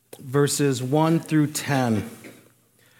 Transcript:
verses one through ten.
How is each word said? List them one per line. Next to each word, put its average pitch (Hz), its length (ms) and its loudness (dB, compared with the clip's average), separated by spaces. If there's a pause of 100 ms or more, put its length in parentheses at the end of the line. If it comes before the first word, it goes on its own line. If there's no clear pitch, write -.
(180)
verses 139 640 0
one 156 380 2
through 156 280 2
ten. 127 640 -2 (920)